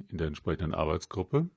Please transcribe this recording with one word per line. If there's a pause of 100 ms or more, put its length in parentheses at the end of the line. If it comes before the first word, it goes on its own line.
in
der
entsprechenden
Arbeitsgruppe.